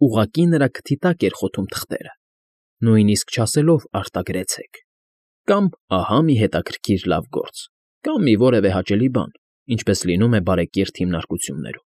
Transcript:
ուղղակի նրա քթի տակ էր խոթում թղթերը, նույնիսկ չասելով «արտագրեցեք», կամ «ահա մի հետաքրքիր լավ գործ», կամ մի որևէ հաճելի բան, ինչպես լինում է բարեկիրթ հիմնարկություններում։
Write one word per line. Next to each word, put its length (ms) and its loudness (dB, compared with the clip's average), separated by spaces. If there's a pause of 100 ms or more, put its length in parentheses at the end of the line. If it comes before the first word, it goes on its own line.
ուղղակի 460 2
նրա 220 2
քթի 280 -4
տակ 300 0
էր 100 -2
խոթում 320 -6
թղթերը, 460 -12 (680)
նույնիսկ 540 2
չասելով 540 2
«արտագրեցեք», 920 -8 (680)
կամ 200 2 (200)
«ահա 320 0
մի 160 4
հետաքրքիր 680 -2
լավ 220 -2
գործ», 340 -8 (420)
կամ 220 0
մի 100 4
որևէ 360 2
հաճելի 360 0
բան, 240 -4 (360)
ինչպես 340 -2
լինում 320 2
է 80 2
բարեկիրթ 560 -2
հիմնարկություններում։ 960 -6